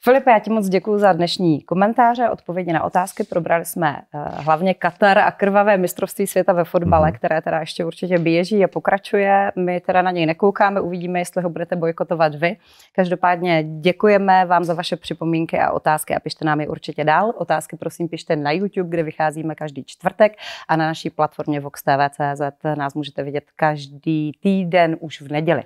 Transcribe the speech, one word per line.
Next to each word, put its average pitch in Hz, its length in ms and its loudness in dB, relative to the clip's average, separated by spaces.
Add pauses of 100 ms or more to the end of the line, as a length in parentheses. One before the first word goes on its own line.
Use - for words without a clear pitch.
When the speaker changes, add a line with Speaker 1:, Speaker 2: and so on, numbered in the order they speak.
Speaker 1:
Filipe, 262 280 6
já 214 80 8
ti 208 100 -8
moc 214 200 0
děkuju 190 300 0
za 202 140 6
dnešní 165 480 2
komentáře, 233 680 2
odpovědi 180 440 -4
na 156 100 0
otázky. 180 400 -2
Probrali 170 420 -2
jsme, 160 360 -4 (120)
eh, 147 160 -8
hlavně 156 440 0
Katar 190 440 2
a 185 140 4
krvavé 202 460 2
mistrovství 185 500 -2
světa 185 260 0
ve 175 100 2
fotbale, 165 440 2
Speaker 2:
Mhm. 156 100 -2
Speaker 1:
které 160 240 -2
teda 165 180 -2
ještě 165 260 -8
určitě 175 340 -2
běží 170 440 2
a 175 40 2
pokračuje. 196 880 0
My 180 260 -2
teda 185 200 0
na 185 100 0
něj 175 140 0
nekoukáme, 196 560 2
uvidíme, 180 380 -4
jestli 175 220 -4
ho 175 80 -2
budete 165 260 -6
bojkotovat 165 600 -2
vy. 170 220 -2 (380)
Každopádně 175 680 0
děkujeme 185 840 2
vám 175 180 2
za 170 100 -2
vaše 170 220 -4
připomínky 165 640 -4
a - 120 0
otázky - 440 -2
a - 40 -2
pište - 260 -10
nám 151 160 0
je 147 60 -6
určitě 156 360 -8
dál. 170 340 2
Otázky 160 400 -4
prosím - 320 -8
pište 165 260 -4
na 147 160 -2
YouTube, 185 380 -4
kde 170 140 -2
vycházíme 156 520 -4
každý 143 280 -12
čtvrtek, - 500 0 (340)
a 160 80 0
na 160 120 0
naší 160 220 -6
platformě 151 500 -4
Vox 143 240 -14
T 139 140 2
V 143 120 2
C 143 260 -4
Z 147 400 -4
nás 143 180 -6
můžete 143 300 -8
vidět 143 200 -6 (120)
každý 151 840 -2
týden 175 600 2
už - 220 -14
v 139 100 -12
neděli. 156 340 0